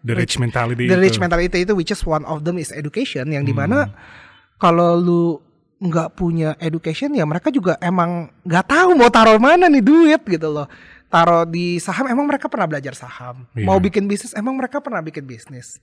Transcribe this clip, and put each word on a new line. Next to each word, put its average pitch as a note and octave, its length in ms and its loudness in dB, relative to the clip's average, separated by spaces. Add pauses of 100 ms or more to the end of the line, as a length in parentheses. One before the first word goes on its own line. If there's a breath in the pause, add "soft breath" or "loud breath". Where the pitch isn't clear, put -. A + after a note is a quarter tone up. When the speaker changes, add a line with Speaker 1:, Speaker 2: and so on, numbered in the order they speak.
Speaker 1:
The A#2 120 -6
rich - 220 -4
mentality A#2+ 480 -4
Speaker 2:
the F#3 140 2
Speaker 1:
itu. F3+ 60 2
Speaker 2:
rich F#3+ 140 2
mentality F3 440 -2
itu, F#3+ 120 -2
which F3 160 -2
is G3+ 140 -6
one D#3 220 -2
of D3+ 160 -8
them F3 160 -4
is D#3 140 -8
education, D3 580 -8
yang C#3+ 140 -4
dimana D#3 420 0
Speaker 1:
Hmm. G2+ 80 -14 (640 loud breath)
Speaker 2:
kalau F3 400 2
lu F3 260 2 (540)
nggak E3 360 -4
punya E3 440 -2
education, E3 540 -6
ya C4 120 -2
mereka D#3 260 -2
juga F#3 300 -2
emang F3 500 -2 (120)
nggak F3 260 0
tahu F4 260 4
mau B3 160 6
taruh A3 280 6
mana D#4+ 300 6
nih C#4+ 140 6
duit D#4 420 6
gitu D#3+ 260 -4
loh. D3 160 -6 (400 loud breath)
Taruh E3+ 400 2
di F3 320 -4
saham, F#3+ 300 -6
emang B3+ 180 -2
mereka C#4+ 220 -4
pernah G#3+ 180 -4
belajar C#3 280 -8
saham? B2 600 -18
Speaker 1:
Iya. A2+ 100 -6
Speaker 2:
Mau F#2+ 140 2
bikin G2+ 280 0
bisnis, - 280 -6
emang B3 220 -6
mereka C4 240 -6
pernah A#3 220 -8
bikin D#3 200 -12
bisnis? B2+ 600 -20